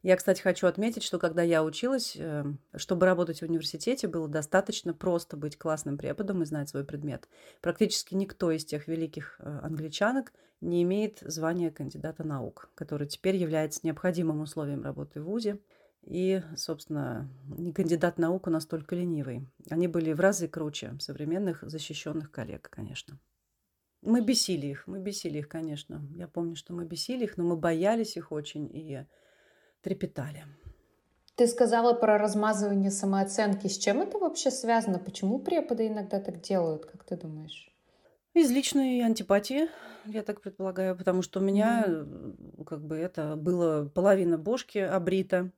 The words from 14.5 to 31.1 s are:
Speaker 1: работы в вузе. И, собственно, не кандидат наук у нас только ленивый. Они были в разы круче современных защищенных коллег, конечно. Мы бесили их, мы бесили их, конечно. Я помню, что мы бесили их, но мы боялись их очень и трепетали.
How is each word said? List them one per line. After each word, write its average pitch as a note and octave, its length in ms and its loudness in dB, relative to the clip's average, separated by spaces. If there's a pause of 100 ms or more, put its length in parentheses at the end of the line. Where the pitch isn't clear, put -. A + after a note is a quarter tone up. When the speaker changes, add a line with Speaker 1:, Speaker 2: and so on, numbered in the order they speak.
Speaker 1:
работы C#3 380 -8
в D3+ 60 -10
вузе. G3+ 340 -4 (420)
И, F#3 400 0 (140)
собственно, C#3 720 -6 (260)
не F3 160 -4
кандидат E3+ 460 2
наук F3 300 0
у - 20 -2
нас D#3+ 160 0
только E3 300 -6
ленивый. C#3 500 -4 (240)
Они E3+ 160 2
были D#3+ 260 0
в D3 60 0
разы F#3+ 300 4
круче D3+ 500 -6
современных E3 640 -4
защищенных D#3 720 -8
коллег, - 380 -10
конечно. - 500 -12 (840)
Мы A#3 180 4
бесили G3 460 2
их, C#3 220 -8
мы F#3 100 -8
бесили F#3 400 -6
их, D3 100 -8
конечно. D3+ 540 -8 (140)
Я E3+ 100 -10
помню, E3+ 300 -4
что - 180 -14
мы E3+ 120 -6
бесили A#3+ 360 -4
их, G#3 140 -4
но F3 80 0
мы E3+ 120 2
боялись F3+ 600 2
их D#3+ 160 -8
очень D3+ 420 -6
и D3 320 -8 (760)
трепетали. D3+ 600 -6 (920)